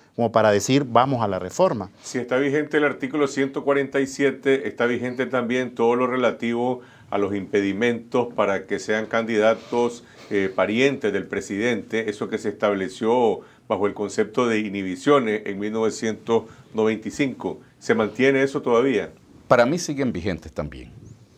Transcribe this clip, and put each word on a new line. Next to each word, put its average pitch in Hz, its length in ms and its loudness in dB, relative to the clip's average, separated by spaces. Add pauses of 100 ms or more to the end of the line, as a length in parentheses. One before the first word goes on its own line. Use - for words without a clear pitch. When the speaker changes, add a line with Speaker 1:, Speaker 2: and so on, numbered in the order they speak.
(160)
Speaker 1:
como 117 160 0
para 110 180 4
decir, 131 380 2
"Vamos 120 340 2
a 107 60 2
la 95 100 -2
reforma". 98 540 -2 (100)
Speaker 2:
Si - 160 -10
está 123 200 -2
vigente 147 400 0
el 147 80 4
artículo 139 420 -2
ciento 135 360 -4
cuarenta 139 360 0
y 135 80 0
siete, 135 600 0
está 120 200 0
vigente 123 400 -4
también 123 480 -2
todo 117 200 2
lo 123 120 2
relativo 123 720 -2 (300)
a 101 80 0
los 101 160 0
impedimentos 104 960 -2
para 98 320 0
que - 140 -4
sean 107 260 -2
candidatos, 113 960 0 (280)
eh, 98 220 0
parientes 113 600 0
del 92 140 -4
presidente, 107 800 -4
eso 104 200 -6
que 107 100 -4
se 110 100 -6
estableció 104 920 0 (280)
bajo 101 160 0
el 101 80 -2
concepto 107 540 -2
de 110 120 2
inhibiciones 104 880 0
en 98 140 -6
mil 107 120 -4
novecientos 110 760 -2 (280)
noventa 110 340 0
y 101 40 -6
cinco. 123 480 -4 (180)
¿Se - 160 0
mantiene 123 480 2
eso 139 220 -2
todavía? 117 480 2 (360)
Speaker 3:
Para 120 200 6
mí 165 100 0
siguen 139 340 -4
vigentes 90 400 -6
también. 64 400 -10 (460)